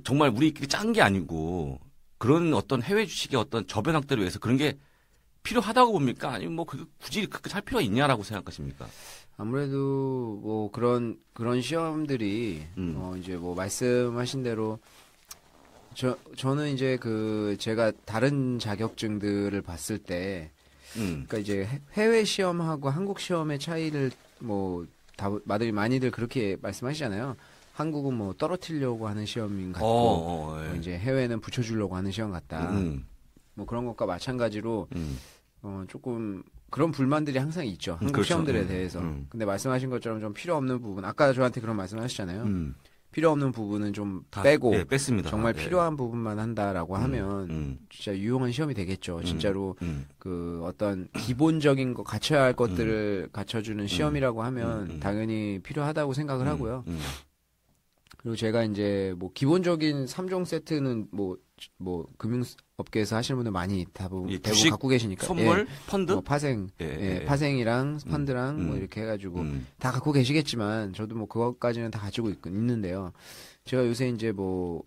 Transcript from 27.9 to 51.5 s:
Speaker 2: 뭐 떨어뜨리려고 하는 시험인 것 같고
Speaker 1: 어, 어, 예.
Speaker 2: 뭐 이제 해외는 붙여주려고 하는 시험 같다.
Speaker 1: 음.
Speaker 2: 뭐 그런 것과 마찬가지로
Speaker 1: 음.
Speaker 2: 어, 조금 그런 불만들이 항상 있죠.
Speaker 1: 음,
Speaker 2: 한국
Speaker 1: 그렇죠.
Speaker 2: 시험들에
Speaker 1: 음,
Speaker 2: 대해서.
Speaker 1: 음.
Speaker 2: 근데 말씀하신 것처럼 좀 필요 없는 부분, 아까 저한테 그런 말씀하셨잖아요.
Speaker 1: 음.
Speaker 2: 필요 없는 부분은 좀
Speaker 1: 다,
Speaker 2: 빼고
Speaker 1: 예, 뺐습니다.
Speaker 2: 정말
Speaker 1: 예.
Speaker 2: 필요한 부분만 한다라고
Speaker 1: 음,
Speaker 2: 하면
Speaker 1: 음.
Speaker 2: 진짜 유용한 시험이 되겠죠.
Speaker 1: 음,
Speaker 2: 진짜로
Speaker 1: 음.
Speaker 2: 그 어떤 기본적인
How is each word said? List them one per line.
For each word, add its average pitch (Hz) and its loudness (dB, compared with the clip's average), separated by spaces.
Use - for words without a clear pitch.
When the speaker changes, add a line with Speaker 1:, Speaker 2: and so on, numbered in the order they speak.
Speaker 2:
뭐 98 -2
떨어뜨리려고 139 -2
하는 104 -4
시험인 101 -4
것 87 -8
같고 110 2
Speaker 1:
어, 87 4
어, 78 -6
예. 78 -6
Speaker 2:
뭐 85 -4
이제 87 -6
해외는 120 0
붙여주려고 110 -2
하는 98 -2
시험 107 -4
같다. 85 -4
Speaker 1:
음. 82 0
Speaker 2:
뭐 101 -10
그런 120 -4
것과 117 -2
마찬가지로 107 -2
Speaker 1:
음. 76 -4
Speaker 2:
어, 98 -8
조금 113 -6
그런 160 2
불만들이 139 2
항상 156 -2
있죠. 90 -4
Speaker 1:
음, 82 -4
Speaker 2:
한국 95 2
Speaker 1:
그렇죠. 101 2
Speaker 2:
시험들에 151 2
Speaker 1:
음, 90 -2
Speaker 2:
대해서. 90 -2
Speaker 1:
음. 73 -4
Speaker 2:
근데 113 -4
말씀하신 127 0
것처럼 113 -4
좀 107 -4
필요 170 -2
없는 127 0
부분, 98 -6
아까 135 4
저한테 127 2
그런 110 -2
말씀하셨잖아요. 101 -4
Speaker 1:
음. 87 0
Speaker 2:
필요 156 4
없는 139 2
부분은 104 -2
좀 98 -4
Speaker 1:
다, 101 -6
Speaker 2:
빼고 135 6
Speaker 1:
예, - 4
뺐습니다. 131 2
Speaker 2:
정말 110 2
Speaker 1:
예. - -4
Speaker 2:
필요한 170 2
부분만 117 -2
한다라고 101 0
Speaker 1:
음, 87 2
Speaker 2:
하면 98 0
Speaker 1:
음. 71 -4
Speaker 2:
진짜 - -6
유용한 120 0
시험이 147 -2
되겠죠. 92 -4
Speaker 1:
음, 85 -4
Speaker 2:
진짜로 92 0
Speaker 1:
음. 73 -4
Speaker 2:
그 85 -6
어떤 92 -2
기본적인 135 4